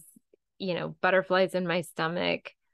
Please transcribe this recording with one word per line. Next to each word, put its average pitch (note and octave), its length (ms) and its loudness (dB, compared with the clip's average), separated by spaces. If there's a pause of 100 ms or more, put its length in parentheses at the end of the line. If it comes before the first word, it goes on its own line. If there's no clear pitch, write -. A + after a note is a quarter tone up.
(600)
you F3+ 160 -4
know, D#3+ 260 -6
butterflies F#3 540 2
in F#3 100 -2
my E3+ 160 0
stomach, E3+ 720 -4 (220)